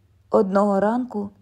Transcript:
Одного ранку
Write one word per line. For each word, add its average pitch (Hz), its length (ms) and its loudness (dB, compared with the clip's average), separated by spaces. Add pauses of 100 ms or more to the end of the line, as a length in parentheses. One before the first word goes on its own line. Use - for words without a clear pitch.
(300)
Одного 202 500 2
ранку 214 500 -4 (120)